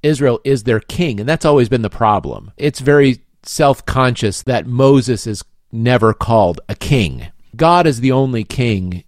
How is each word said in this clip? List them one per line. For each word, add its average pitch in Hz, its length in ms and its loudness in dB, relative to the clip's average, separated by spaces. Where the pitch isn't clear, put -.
Israel 135 400 0
is 135 200 -2
their 113 160 0
king, 131 400 -4
and 110 80 -8
that's 160 180 -2
always 143 220 4
been 120 140 0
the 104 80 -4
problem. 101 680 -2
It's 147 220 -4
very 139 420 4
self-conscious 127 1040 -2
that 120 240 -2
Moses 127 580 2
is 107 180 -8
never 113 420 2
called 104 560 0
a - 60 -8
king. 78 500 -2
God 165 320 2
is 120 140 0
the 131 100 2
only 127 320 0
king 95 640 -4